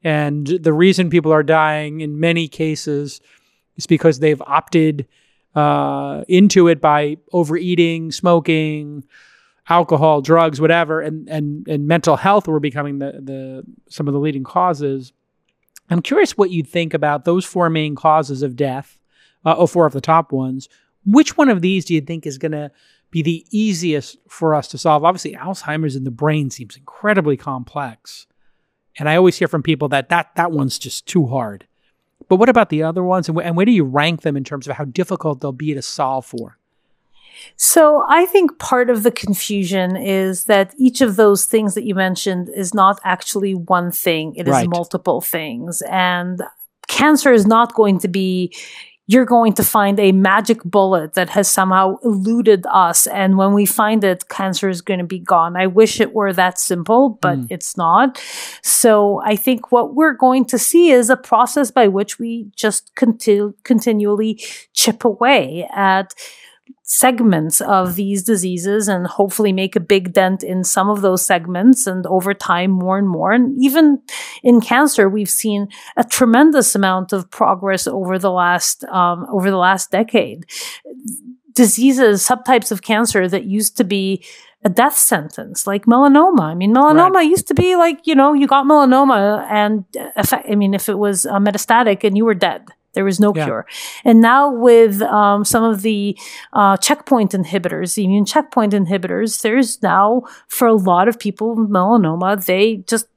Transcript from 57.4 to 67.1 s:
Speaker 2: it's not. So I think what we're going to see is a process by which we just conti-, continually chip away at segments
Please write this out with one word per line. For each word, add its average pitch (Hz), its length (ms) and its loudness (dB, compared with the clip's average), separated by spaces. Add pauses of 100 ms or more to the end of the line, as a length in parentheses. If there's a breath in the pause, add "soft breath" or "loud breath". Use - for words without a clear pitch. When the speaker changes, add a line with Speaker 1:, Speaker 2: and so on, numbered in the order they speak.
Speaker 2:
it's - 260 -12
not. 190 460 0 (420 loud breath)
So 208 600 2
I 214 100 0
think 233 380 -2
what 247 220 0
we're 302 180 2
going 254 340 2
to 240 120 -2
see 339 320 4
is 247 180 4
a 254 80 4
process 247 540 0
by 233 180 4
which 196 300 -4
we 233 360 -10
just - 420 -6
conti-, 208 640 0
continually 214 800 -2 (320 loud breath)
chip 226 320 -2
away 196 680 0
at 190 400 0 (680 loud breath)
segments 214 800 0